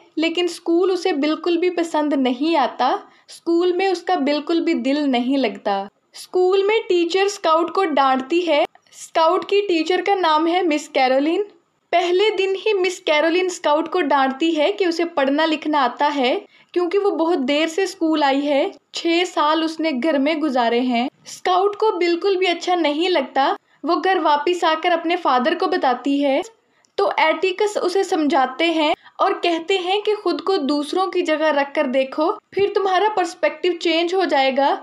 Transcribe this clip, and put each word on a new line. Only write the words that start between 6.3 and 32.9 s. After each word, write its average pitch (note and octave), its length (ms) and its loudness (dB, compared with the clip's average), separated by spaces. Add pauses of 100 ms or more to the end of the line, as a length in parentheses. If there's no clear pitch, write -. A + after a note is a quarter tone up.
में G#4+ 180 2
टीचर F4+ 480 0
स्काउट E4+ 460 0
को G4 100 2
डांटती C4+ 560 0
है। D#4+ 220 2 (360)
स्काउट E4+ 500 0
की G4+ 120 2
टीचर F4+ 400 0
का G4+ 140 0
नाम E4 320 2
है F4 160 0
मिस D4+ 260 0
कैरोलिन। C#4+ 560 0 (480)
पहले F4+ 380 2
दिन F#4+ 260 0
ही A4 160 0
मिस F#4 260 -2
कैरोलिन E4 500 0
स्काउट D#4 380 0
को F#4 140 -2
डांटती C#4 500 0
है D4+ 200 2
कि G4+ 140 -2
उसे E4+ 220 -2
पढ़ना D4 380 0
लिखना D4+ 340 0
आता B3+ 300 0
है, C#4 240 0 (400)
क्योंकि F4+ 240 0
वो G4 160 2
बहुत D#4+ 280 0
देर C#4+ 260 0
से F#4+ 200 -2
स्कूल D#4+ 360 0
आई C#4 180 2
है, D4 300 0 (220)
छह E4+ 320 0
साल D#4+ 380 0
उसने D#4+ 280 -2
घर C#4 280 0
में D4+ 200 0
गुजारे B3 420 0
हैं। B3 260 0 (200)
स्काउट F#4+ 480 0
को A4 220 0
बिल्कुल F4 400 0
भी F#4 80 0
अच्छा F4 300 0
नहीं D#4+ 340 0
लगता। C#4 360 0 (400)
वो E4 100 2
घर F#4 260 2
वापस D#4 420 0
आकर D#4+ 280 0
अपने E4 260 0
फादर D4+ 380 0
को F#4 120 0
बताती C#4 520 0
है, C#4+ 220 0 (560)
तो G4+ 220 0
एटिकस F#4 600 0
उसे F4+ 240 0
समझाते D#4 680 0
हैं D#4+ 220 0 (260)
और F#4+ 160 2
कहते E4+ 420 -2
हैं F#4 240 -2
कि G#4 140 0
खुद F4 260 -2
को G4 240 0
दूसरों D4 440 -2
की F4+ 140 -2
जगह D#4 280 0
रखकर C#4+ 380 -2
देखो, C4+ 420 0 (220)
फिर G4+ 220 0
तुम्हारा G4 360 2